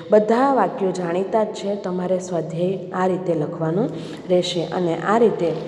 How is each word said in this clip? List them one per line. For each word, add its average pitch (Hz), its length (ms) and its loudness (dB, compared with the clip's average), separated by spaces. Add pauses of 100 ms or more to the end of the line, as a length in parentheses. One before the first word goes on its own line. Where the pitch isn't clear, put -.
(120)
બધા 226 420 4
વાક્યો 190 380 2
જાણીતા 185 520 0
જ 202 40 0
છે, 202 280 -4
તમારે 180 440 -2
સ્વાધ્યાય 175 600 -2 (140)
આ 185 140 0
રીતે 175 260 0
લખવાનું 160 560 0 (400)
રહેશે 180 340 2
અને 170 320 -2
આ 202 220 2
રીતે 185 340 2 (160)